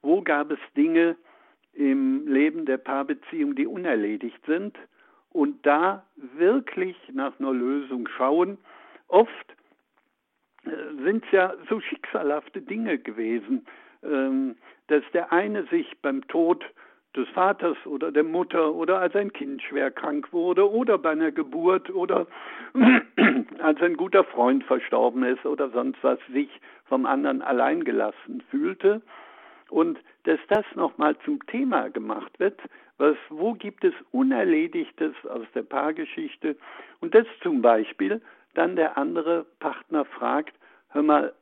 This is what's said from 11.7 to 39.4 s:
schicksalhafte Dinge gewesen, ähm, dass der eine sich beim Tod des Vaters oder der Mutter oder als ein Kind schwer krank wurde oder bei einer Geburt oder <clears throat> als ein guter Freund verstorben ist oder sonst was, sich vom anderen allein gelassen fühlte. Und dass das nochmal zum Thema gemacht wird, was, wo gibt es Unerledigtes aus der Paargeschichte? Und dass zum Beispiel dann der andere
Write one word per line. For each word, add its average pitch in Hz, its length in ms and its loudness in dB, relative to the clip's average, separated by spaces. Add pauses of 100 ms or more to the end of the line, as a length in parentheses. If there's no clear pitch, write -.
schicksalhafte 151 840 -6
Dinge 196 360 -4
gewesen, 113 680 -4 (360)
ähm, 135 540 -2 (300)
dass 151 260 4
der 170 200 0
eine 202 340 0
sich 170 200 0 (140)
beim 135 280 -4
Tod 170 360 2 (500)
des 127 200 -4
Vaters 185 500 0
oder 151 280 -6
der 147 120 4
Mutter 160 500 0
oder 170 240 0
als 180 160 -2
ein 202 180 -2
Kind 139 300 -10
schwer 139 280 -4
krank - 420 -8
wurde 180 380 2
oder 226 260 2
bei 160 140 0
einer 156 220 0
Geburt 165 580 0
oder 185 360 0 (460)
<clears throat> 233 840 4
als 156 240 2
ein 175 140 2
guter 185 280 4
Freund 127 400 2
verstorben 123 580 0
ist 127 220 0
oder 143 240 -2
sonst 123 340 -4
was, 127 160 2 (140)
sich 139 160 -2 (380)
vom 131 180 0
anderen 135 380 0
allein 139 420 0
gelassen 113 680 -4
fühlte. 190 520 0 (680)
Und 165 300 0 (260)
dass 165 240 2
das 208 160 2 (100)
nochmal 151 500 0
zum - 220 -4
Thema 220 440 -2
gemacht - 480 -10
wird, 196 220 -2 (380)
was, 147 180 4 (140)
wo 165 220 -2
gibt 202 320 -10
es 180 100 4 (160)
Unerledigtes 165 1040 0 (160)
aus 117 260 -10
der 120 100 -4
Paargeschichte? 151 920 -6 (440)
Und 165 140 -8
dass 226 120 8 (160)
zum 151 200 0
Beispiel 120 600 2 (320)
dann 175 220 0
der 160 200 0
andere 165 480 -2 (140)